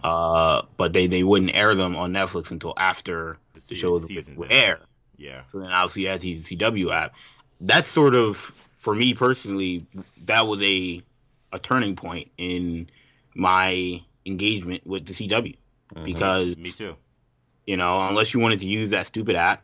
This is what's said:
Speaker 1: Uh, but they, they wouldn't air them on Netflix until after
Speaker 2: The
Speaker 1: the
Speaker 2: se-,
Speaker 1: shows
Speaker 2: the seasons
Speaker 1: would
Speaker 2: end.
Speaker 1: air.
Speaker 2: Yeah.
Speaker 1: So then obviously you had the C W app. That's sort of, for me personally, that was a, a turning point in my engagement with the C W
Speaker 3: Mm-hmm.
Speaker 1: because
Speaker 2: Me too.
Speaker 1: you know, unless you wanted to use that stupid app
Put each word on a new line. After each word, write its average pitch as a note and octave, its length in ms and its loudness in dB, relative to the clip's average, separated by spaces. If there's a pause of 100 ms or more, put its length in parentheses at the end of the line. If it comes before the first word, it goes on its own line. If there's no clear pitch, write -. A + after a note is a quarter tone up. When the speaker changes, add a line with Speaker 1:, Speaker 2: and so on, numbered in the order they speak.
Speaker 1:
Uh, E2 580 2 (120)
but E2+ 160 0
they, F2+ 140 4
they F2+ 160 2
wouldn't F#2+ 320 6
air G#2 180 6
them F#2 220 0
on F2+ 180 -4
Netflix F2+ 380 -2
until D#2+ 260 -8
after E2+ 600 -2 (160)
Speaker 2:
The - 60 -20
Speaker 1:
the - 60 -20
Speaker 2:
se-, - 100 -12
Speaker 1:
shows F2 280 0
Speaker 2:
the F2+ 120 -10
seasons D2+ 220 -12
Speaker 1:
would E2+ 140 -4
Speaker 2:
end. B2+ 120 6
Speaker 1:
air. F2 160 2 (380)
Speaker 2:
Yeah. C2+ 300 -16
Speaker 1:
So G2 120 -12
then F#2 120 -10
obviously F2+ 320 0
you F#2 60 -2
had F#2 120 -4
the F2 220 -8
C F2 120 -12
W G2 360 0
app. D#2 240 -2 (440)
That's A2+ 280 4
sort C#3+ 260 6
of, A2+ 240 4 (380)
for - 180 -2
me A#2+ 200 2
personally, G2 720 -2 (380)
that A2 200 2
was G#2 160 -2
a, F#2 400 0 (500)
a F#2 80 -10
turning A2+ 360 0
point F2 420 -10
in F2 520 -4 (440)
my F#2 680 2 (220)
engagement F#2+ 600 -4
with F2+ 200 -8
the G2 80 -12
C G#2+ 140 -8
W A2+ 280 -2 (380)
Speaker 3:
Mm-hmm. E2 120 -12
Speaker 1:
because F2+ 520 0
Speaker 2:
Me F2 140 -12
too. F2+ 240 -12 (720)
Speaker 1:
you G2 100 -2
know, F2+ 300 0
unless G2+ 260 0
you B2+ 60 2
wanted A2+ 220 2
to F#2+ 40 -8
use G#2 260 -2
that F#2+ 140 0
stupid G#2+ 300 -2
app F2+ 280 2